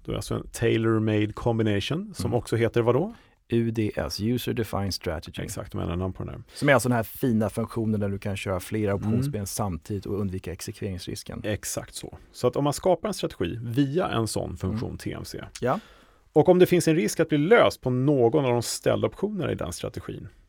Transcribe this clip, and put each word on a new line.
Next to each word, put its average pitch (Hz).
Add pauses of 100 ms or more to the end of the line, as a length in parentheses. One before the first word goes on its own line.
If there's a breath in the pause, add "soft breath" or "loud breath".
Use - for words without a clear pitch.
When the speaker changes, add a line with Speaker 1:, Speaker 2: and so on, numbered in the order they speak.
Speaker 1:
då -
är -
det 104
alltså 101
en -
tailor-made 110
combination, 113
som -
Speaker 2:
Mm. 117
Speaker 1:
också 117
heter 113
vadå? 139 (340 loud breath)
Speaker 2:
U 117
D 113
S, -
User 120
Defined 101
Strategy. -
Speaker 1:
Exakt, 90
de 101
ändrar 90
namn 92
på -
den -
här. - (120)
Speaker 2:
Som 143
är 143
alltså 123
den 123
här 113
fina 110
funktionen 110
där 104
du 98
kan 98
köra 92
flera 104
Speaker 1:
Mm. 98
Speaker 2:
optionsben 113
samtidigt 98
och 101
undvika 92
exekveringsrisken. -
Speaker 1:
Exakt 107
så. - (140)
Så -
att 123
om 143
man 143
skapar 185
en 196
strategi 95
via 135
en 113
sån 90
funktion, 107
Speaker 2:
Mm. -
Speaker 1:
T -
M -
C, - (160)
Speaker 2:
Ja. 135 (520 soft breath)
Speaker 1:
och 151
om 180
det 180
finns 175
en 156
risk 202
att 160
bli 151
löst 156
på 127
någon 131
av 127
de 120
ställda 113
optionerna 180
i -
den 92
strategin - (200)